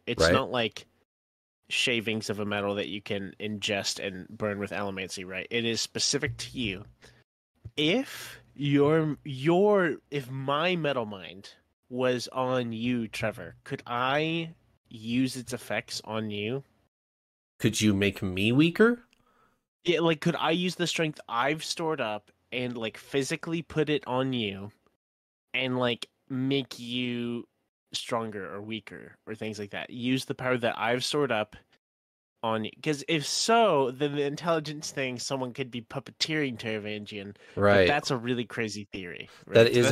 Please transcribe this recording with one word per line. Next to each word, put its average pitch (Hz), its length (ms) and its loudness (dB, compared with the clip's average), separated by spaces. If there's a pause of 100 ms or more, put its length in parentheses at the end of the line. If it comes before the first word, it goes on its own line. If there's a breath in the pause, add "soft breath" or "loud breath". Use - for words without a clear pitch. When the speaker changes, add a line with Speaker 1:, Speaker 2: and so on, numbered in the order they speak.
Speaker 1:
It's 117 180 2
Speaker 2:
Right. 85 80 8
Speaker 1:
not 120 180 2
like 113 360 -2 (840)
shavings 113 600 0
of 104 100 -4
a 104 60 -2
metal 101 300 0
that 87 120 -2
you 101 140 -8
can 98 380 -6
ingest 104 600 -2
and 92 260 -8
burn 107 300 -4
with 98 120 -6
allomancy, 95 560 -6
right? 92 240 -8
It 117 160 0
is 113 160 0
specific 131 560 -2
to - 200 -10
you. 101 260 -4 (920 soft breath)
If 180 640 -2 (140)
your, 147 680 4
your, 170 720 4 (140)
if 135 200 -6
my 143 460 0
metal 143 300 0
mind 95 440 -14 (400)
was 123 380 0
on 127 440 0
you, 117 360 0
Trevor, 92 460 -6 (100)
could - 220 -8
I 156 680 0 (340)
use 120 480 -2
its 123 160 -8
effects - 520 -6
on 110 260 -4
you? 107 340 -4 (920)
Speaker 2:
Could 107 220 0
you 107 140 6
make 98 280 2
me 98 300 2
weaker? 170 500 6 (800)
Speaker 1:
Yeah, 165 160 2
like, 165 200 4
could 165 160 2
I 147 160 2
use 180 220 0
the 170 120 -2
strength 160 420 -2
I've 139 360 0
stored 156 360 -2
up 107 300 -4 (220)
and, 123 260 -4
like, 110 180 -4
physically 165 640 -2
put 151 280 0
it 147 160 0
on 131 260 0
you 104 380 -4 (840)
and, 127 240 0
like, 120 300 0 (200)
make 135 500 -2
you 120 680 -4 (460)
stronger 107 640 -4
or 101 80 -10
weaker 101 540 -12 (100)
or 110 80 -8
things 110 240 -8
like 101 120 -8
that. 90 200 -8
Use 127 340 0
the 139 100 -6
power 127 240 0
that 113 200 0
I've 120 260 0
stored 143 280 0
up 107 240 -2 (840)
on 110 200 0
y-, 107 80 -6 (120)
'cause 147 260 -2
if 156 180 0
so, 190 640 4
then 143 240 -2
the 143 80 0
intelligence 151 680 -2
thing, 127 280 -4
someone 127 340 -4
could 123 180 -6
be 120 120 -8
puppeteering 139 760 -4
Taravangian. 104 760 -8 (200 soft breath)
But - 60 -4
Speaker 2:
Right. 101 280 8
Speaker 1:
that's 147 220 2
a 139 60 2
really 120 280 -2
crazy 107 480 -6
theory, 90 360 -10 (200 soft breath)
Speaker 2:
That 117 160 10
Speaker 1:
right? 117 80 6
Speaker 2:
is 123 140 6
a - 60 6